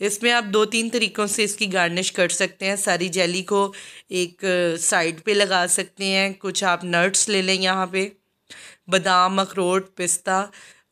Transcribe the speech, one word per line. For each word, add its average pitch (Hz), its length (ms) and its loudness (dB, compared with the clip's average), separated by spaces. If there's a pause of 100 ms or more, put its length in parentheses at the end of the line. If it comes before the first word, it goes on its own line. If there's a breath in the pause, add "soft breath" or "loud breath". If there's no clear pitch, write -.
इसमें 220 240 0
आप 240 140 2
दो 208 200 2
तीन 226 260 -2
तरीक़ों 214 360 -2
से 214 180 0
इसकी 208 220 -4
गार्निश 180 440 0
कर 180 180 2
सकते 185 380 -2
हैं। 196 100 -2
सारी 185 320 0
जेली 180 340 -2
को 196 320 0 (360 loud breath)
एक, 180 340 -4
अ, 175 320 0
साइड 165 440 0
पे 214 140 0
लगा 185 320 2
सकते 190 380 -2
हैं। 190 300 0
कुछ 190 300 -4
आप 175 200 2
नट्स 180 440 2
ले 196 140 2
लें, 190 120 2
यहाँ 185 380 0
पे 190 200 -2 (760 loud breath)
बादाम, 185 520 4
अखरोट, 190 560 -2
पिस्ता, 185 540 -2 (420 loud breath)